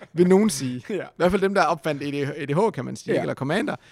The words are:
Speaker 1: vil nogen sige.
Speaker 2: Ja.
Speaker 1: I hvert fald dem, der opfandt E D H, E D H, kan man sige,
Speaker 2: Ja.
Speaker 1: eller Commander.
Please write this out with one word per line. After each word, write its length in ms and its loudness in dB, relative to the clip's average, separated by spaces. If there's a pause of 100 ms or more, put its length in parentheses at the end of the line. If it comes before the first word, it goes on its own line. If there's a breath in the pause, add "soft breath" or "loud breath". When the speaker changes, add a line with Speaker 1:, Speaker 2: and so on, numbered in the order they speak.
(120)
Speaker 1:
vil 160 4
nogen 220 6
sige. 400 -6
Speaker 2:
Ja. 40 -4 (100)
Speaker 1:
I 20 -16 (100)
hvert 140 2
fald 120 0
dem, 120 2
der 100 4
opfandt 380 -2
E 80 -4
D 160 -2
H, 100 -4
E 100 -8
D 80 -2
H, 200 2
kan 100 -6
man 120 -8
sige, 180 -4
Speaker 2:
Ja. 60 0
Speaker 1:
eller 140 -4
Commander. 420 -2 (160 soft breath)